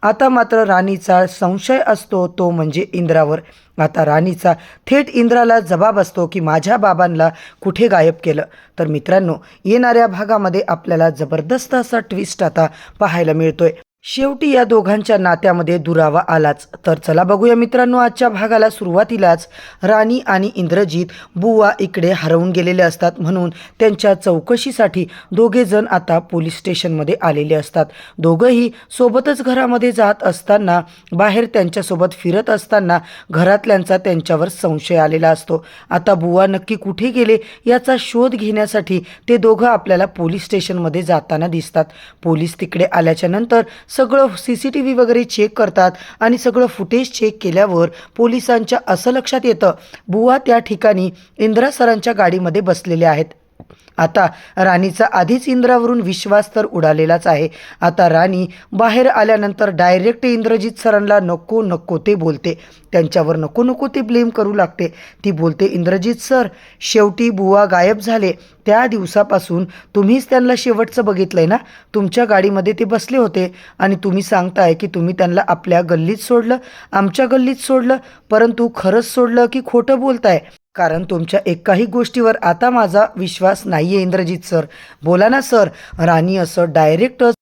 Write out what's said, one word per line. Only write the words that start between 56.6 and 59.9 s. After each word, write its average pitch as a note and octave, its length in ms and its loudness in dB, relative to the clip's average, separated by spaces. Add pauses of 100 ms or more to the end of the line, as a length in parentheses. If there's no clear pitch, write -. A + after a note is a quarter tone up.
उडालेलाच D#3+ 640 0
आहे. D#3 220 0 (320)
आता F3 280 2
राणी F3+ 380 2 (260)
बाहेर A#3 340 2
आल्यानंतर G#3 640 0
डायरेक्ट F#3 560 0